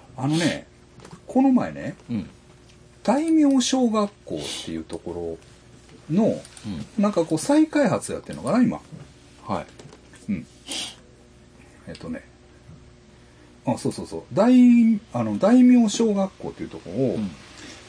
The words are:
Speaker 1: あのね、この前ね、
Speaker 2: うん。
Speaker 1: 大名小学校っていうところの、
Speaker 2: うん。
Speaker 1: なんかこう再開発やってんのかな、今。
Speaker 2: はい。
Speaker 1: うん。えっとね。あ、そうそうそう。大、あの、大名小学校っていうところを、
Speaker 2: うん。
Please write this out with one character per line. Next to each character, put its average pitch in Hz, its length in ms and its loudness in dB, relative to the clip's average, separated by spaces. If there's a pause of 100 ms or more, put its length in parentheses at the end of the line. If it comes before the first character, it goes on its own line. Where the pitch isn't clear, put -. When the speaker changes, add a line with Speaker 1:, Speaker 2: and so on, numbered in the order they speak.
(160)
Speaker 1:
あ 123 120 -4
の 151 80 0
ね、 127 300 -2 (600)
こ 254 160 0
の 277 100 4
前 104 200 0
ね、 80 220 -10 (160)
Speaker 2:
う 120 40 -6
ん。 82 160 -6 (720)
Speaker 1:
大 302 280 0
名 294 300 4
小 247 300 0
学 208 200 -2 (140)
校 - 120 -10
っ - 20 -6 (260)
て - 80 -10
い 80 60 -6
う 80 60 -8
と 85 140 -12
こ 85 400 -10 (720)
ろ 151 40 -2
の、 208 120 2
Speaker 2:
う 156 40 0
ん。 - 720 -8
Speaker 1:
な 202 80 2
ん - 20 -2
か 170 120 0
こ 160 120 -4
う - 20 -2
再 302 280 2
開 294 220 0
発 107 240 -4
や 78 60 -6
っ - 40 -14
て - 100 -14
ん 76 40 -14
の 76 60 -16
か 123 100 -4
な、 247 100 4
今。 87 180 0 (640)
Speaker 2:
は 95 160 -6
い。 - 60 -12 (640)
Speaker 1:
う - 20 -4
ん。 92 140 -8 (1400)
え 87 60 -16
っ - 40 -16
と 85 120 -16
ね。 80 140 -12 (1400)
あ、 123 100 -2
そ - 140 -6
う - 20 -2
そ 92 120 -12
う - 20 -12
そ - 120 -12
う。 - 40 -12 (100)
大、 196 180 4 (600)
あ - 100 -2
の、 208 160 -4
大 240 240 6
名 247 280 6
小 226 240 0
学 196 220 -4
校 - 120 -12
っ - 60 -8
て - 80 -14
い 80 40 -8
う - 40 -12
と - 80 -14
こ - 120 -16
ろ 92 60 -10
を、 120 200 0
Speaker 2:
う - 20 -4
ん。 101 120 -4 (580)